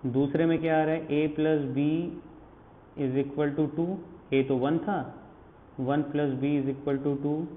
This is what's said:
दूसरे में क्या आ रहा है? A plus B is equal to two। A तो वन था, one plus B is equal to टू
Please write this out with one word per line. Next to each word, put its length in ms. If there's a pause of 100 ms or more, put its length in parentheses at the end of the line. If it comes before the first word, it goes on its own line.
दूसरे 400
में 140
क्या 220
आ 20
रहा 120
है? 120
A 200
plus 480
B 340 (920)
is 260
equal 340
to 160
two। 220 (360)
A 140
तो 100
वन 220
था, 360 (640)
one 240
plus 400
B 0
is 320
equal 220 (100)
to 160
टू 340